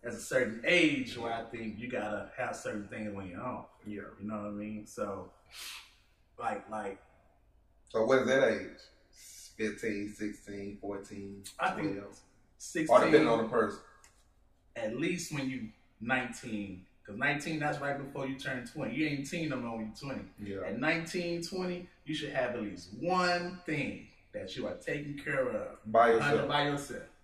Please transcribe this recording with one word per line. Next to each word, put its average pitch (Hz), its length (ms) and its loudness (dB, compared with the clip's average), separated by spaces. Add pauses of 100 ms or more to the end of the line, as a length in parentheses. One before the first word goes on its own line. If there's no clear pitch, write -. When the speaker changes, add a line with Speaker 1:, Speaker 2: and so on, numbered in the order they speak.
Speaker 1:
that's 113 120 -6
a 104 60 -10
certain 117 440 0
age 143 520 4
where 117 160 -4
I 117 120 -4
think 110 340 -8
you 127 100 -8
gotta 104 480 -4
have 107 180 -4
certain 107 320 -6
things 104 280 -8
on 95 140 -8
your 87 120 -10
own. - 240 -6 (200)
Speaker 2:
Yeah. 104 160 -8 (180)
Speaker 1:
You 101 80 -8
know 107 100 -4
what 104 100 -4
I 104 40 -6
mean? 104 360 -6
So, 98 440 -6 (1040)
like, - 320 -4
like 101 300 -8 (920)
Speaker 2:
So 110 160 4
what 131 140 8
is 113 80 2
that 131 220 6
age? 98 280 -4 (800)
Fifteen, 104 580 -4
sixteen, 101 680 -8
fourteen, 101 600 -10 (160)
Speaker 1:
I 185 120 2
think 151 260 -2
Speaker 2:
twelve? - 220 -12 (380)
Speaker 1:
sixteen. - 400 4
Speaker 2:
Or 135 80 10
depending 151 240 10
on 113 140 4
the 107 60 -2
person. - 300 0 (960)
Speaker 1:
At 185 220 -4
least 170 360 -2
when 135 160 -2
you 113 200 -6 (300)
nineteen. 113 880 -4 (200)
'Cause 104 120 -10
nineteen, 147 420 -2
that's 147 220 0
right 143 160 -2
before - 300 -6
you 135 100 -4
turn 127 300 -6
twenty. - 280 -6
You 151 120 0
ain't 143 200 -4
teen 160 220 -2
no 135 80 -2
more 117 200 -4
when 110 100 -6
you 104 120 -10
twenty. 135 220 -6 (180)
Speaker 2:
Yeah. 98 280 -6
Speaker 1:
At 107 120 -4
nineteen, 165 640 0
twenty, 180 460 -4 (160)
you 151 80 -4
should 147 200 -4
have 127 180 2
at - 100 -4
least 101 280 -8 (100)
one 175 680 2
thing 139 420 -4 (240)
that - 240 -8
you - 120 -4
are - 80 -4
taking 147 420 -6
care 135 320 2
of. - 280 -4 (140)
Speaker 2:
By 117 200 10
yourself. 113 180 8
Speaker 1:
Hundred 120 180 4
by 143 200 4
yourself. 143 340 -2 (220)